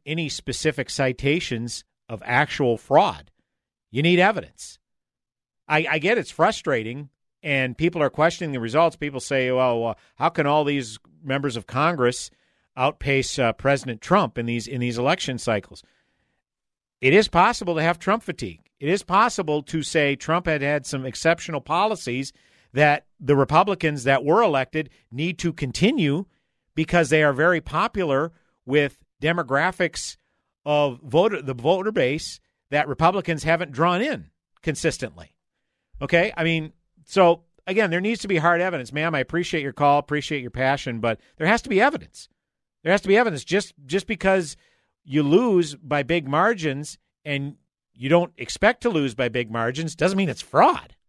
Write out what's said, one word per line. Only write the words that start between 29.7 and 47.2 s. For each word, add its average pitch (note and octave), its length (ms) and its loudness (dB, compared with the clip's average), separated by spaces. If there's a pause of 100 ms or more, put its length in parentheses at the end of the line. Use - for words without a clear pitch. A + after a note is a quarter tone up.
of D3 380 0
voter, D#3+ 380 2
the C3+ 140 -8
voter F#3 380 0
base D3 480 -2 (300)
that D3 180 0
Republicans E3 560 0
haven't D#3+ 280 0
drawn F3 300 0
in A3+ 280 -6 (300)
consistently. B2 720 -6 (680)
Okay? F3 340 2
I E3 80 -2
mean, D#3+ 280 -2 (320)
so, E3+ 400 4 (220)
again, F#3+ 240 0
there F3 120 0
needs G#3+ 180 -2
to G#3 80 -8
be F#3+ 80 0
hard E3+ 240 2
evidence. D#3+ 320 -4
Ma'am, D#3 220 -2
I C#3 60 0
appreciate E3 420 -4
your C3+ 100 -6
call, C#3+ 260 4
appreciate C#3+ 440 -4
your B2 80 -12
passion, C3 500 -2
but A2+ 200 -2 (160)
there D#3 100 -2
has A3 160 2
to - 80 -14
be G3 100 2
evidence. - 480 -2 (540)
There D#3+ 100 0
has G3+ 80 2
to - 80 -6
be G3 80 6
evidence. G#3+ 280 0
Just, F#3+ 280 -2 (140)
just F3+ 200 -4
because F#3+ 520 0 (460)
you C#3+ 180 0
lose F3 520 2
by C#3+ 280 -4
big D3 260 -2
margins D#3 720 -2 (260)